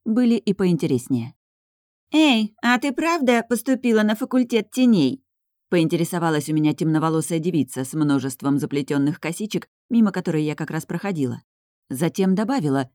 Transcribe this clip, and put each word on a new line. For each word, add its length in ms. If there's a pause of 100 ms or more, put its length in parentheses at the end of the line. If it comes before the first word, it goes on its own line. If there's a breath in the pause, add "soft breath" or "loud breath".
были 300
и 180
поинтереснее. 800 (760)
«Эй, 500
а 160
ты 140
правда 560
поступила 560
на 120
факультет 560
теней?» 520 (460)
поинтересовалась 800
у 40
меня 220
темноволосая 640
девица 440
с 100
множеством 640
заплетённых 600
косичек, 480 (220)
мимо 220
которой 320
я 100
как 160
раз 160
проходила. 560 (480)
Затем 460
добавила 600